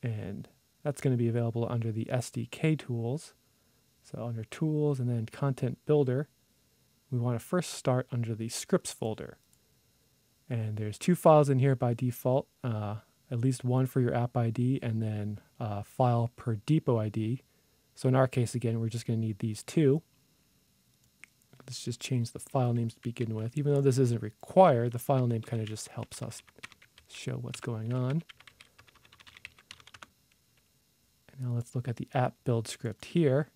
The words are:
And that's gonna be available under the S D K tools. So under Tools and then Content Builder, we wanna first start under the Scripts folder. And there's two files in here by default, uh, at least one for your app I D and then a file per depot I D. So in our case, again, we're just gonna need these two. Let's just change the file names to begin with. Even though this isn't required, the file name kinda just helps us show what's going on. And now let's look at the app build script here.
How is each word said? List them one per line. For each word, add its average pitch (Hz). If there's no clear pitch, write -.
And 104
that's 147
gonna 131
be 117
available 117
under 113
the 110
S 123
D 117
K 160
tools. 120
So -
under 113
Tools 151
and 123
then 113
Content 131
Builder, 143
we 127
wanna 120
first -
start 127
under 117
the 113
Scripts -
folder. -
And 110
there's 107
two -
files 151
in 131
here 135
by 123
default, 127
uh, 107
at 117
least 131
one 127
for 131
your 120
app 120
I 117
D 123
and 113
then 104
a 104
file 120
per 117
depot 131
I 107
D. 110
So -
in 131
our 131
case, 120
again, 117
we're 113
just 117
gonna 113
need 110
these 110
two. 151
Let's -
just 123
change 120
the -
file 123
names 117
to -
begin 117
with. 110
Even 143
though 139
this 131
isn't 117
required, 120
the 120
file 131
name 117
kinda 110
just 107
helps -
us 107
show -
what's 123
going 113
on. 131
And 131
now 123
let's 117
look 123
at 117
the -
app 131
build 113
script -
here. 147